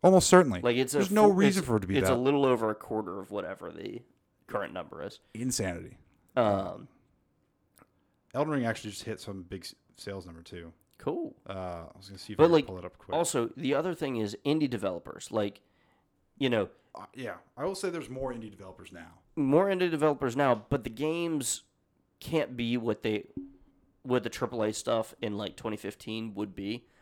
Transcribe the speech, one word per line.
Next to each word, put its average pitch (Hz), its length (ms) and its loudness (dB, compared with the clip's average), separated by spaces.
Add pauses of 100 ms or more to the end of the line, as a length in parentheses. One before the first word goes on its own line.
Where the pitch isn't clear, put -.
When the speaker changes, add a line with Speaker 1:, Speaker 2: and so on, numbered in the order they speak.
Speaker 1:
almost 185 260 8
certainly. 143 320 8
Speaker 2:
Like, 120 160 2
it's - 180 0
a - 40 2
Speaker 1:
There's 190 120 0
no 214 180 6
Speaker 2:
fo-, 196 60 8
Speaker 1:
reason 190 260 4
Speaker 2:
it's, 147 80 -6
Speaker 1:
for 117 80 4
it 104 40 4
to 95 60 -6
be 98 120 2
Speaker 2:
it's 95 100 4
Speaker 1:
that. 107 60 4
Speaker 2:
a - 20 2
little 139 300 4
over 113 240 4
a 107 40 -2
quarter 101 460 -6
of 95 100 -14
whatever 90 420 -8
the 101 300 -12 (440)
current 101 260 -6
number 87 300 -10
is. - 160 -12 (160)
Speaker 1:
Insanity. 107 640 -6 (380)
Speaker 2:
Um, 101 520 0 (1500)
Speaker 1:
Elden 151 200 -2
Ring 131 100 0
actually 107 260 -4
just - 140 -14
hit - 160 -8
some 98 220 -10
big 87 220 -12
s-, - 100 -14 (220)
sales 98 300 -12
number 82 160 -18
too. 85 300 -16 (260)
Speaker 2:
Cool. 320 360 -6 (140)
Speaker 1:
Uh, 98 40 -8
I 90 440 -8
was 98 120 -20
gonna 98 100 -16
see - 140 -14
if 101 60 -8
Speaker 2:
But, 151 60 10
Speaker 1:
I - 20 8
can 170 60 6
Speaker 2:
like, 147 140 4
Speaker 1:
pull 92 120 -10
it 87 60 -14
up - 140 -14
quick. - 180 -10
Speaker 2:
also, 135 400 0
the 131 180 0
other 160 200 -2
thing 135 220 -4
is 107 280 -2
indie 147 240 2
developers. 95 600 -6
Like, 104 300 -2 (760)
you 135 120 2
know, 107 180 2 (260)
Speaker 1:
Uh, 98 100 -14 (100)
yeah, 117 200 -10 (220)
I 131 80 -8
will 190 100 -4
say 185 160 -4
there's 156 200 -8
more 131 220 -6
indie 110 180 -10
developers 95 420 -20
now. 85 260 -20 (180)
Speaker 2:
more 151 320 6
indie 180 220 2
developers 143 440 2
now, 135 200 6 (160)
but 135 140 0
the 113 60 -6
games 156 720 -4 (580)
can't 139 360 -2
be 120 220 0
what 113 240 -2
they, 107 240 0 (760)
what 123 200 2
the 123 80 -6
triple 117 340 -4
A 107 80 0
stuff 113 480 -2
in, 104 160 -4
like, 101 200 -6
twenty 107 200 -6
fifteen 110 580 -8
would 98 220 -6
be. 104 300 -6 (160)